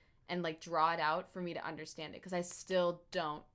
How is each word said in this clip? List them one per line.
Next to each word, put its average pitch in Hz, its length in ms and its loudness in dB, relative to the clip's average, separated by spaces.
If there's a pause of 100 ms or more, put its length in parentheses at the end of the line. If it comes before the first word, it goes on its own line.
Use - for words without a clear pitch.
(280)
and, 175 140 0
like, 160 180 -2
draw 165 320 4
it 170 80 0
out 160 320 2
for 185 100 -6
me 175 120 -4
to - 100 -6
understand 156 500 -8
it, - 80 -14
'cause 180 100 -8
I 175 80 2
still 175 720 2
don't 156 340 -4 (100)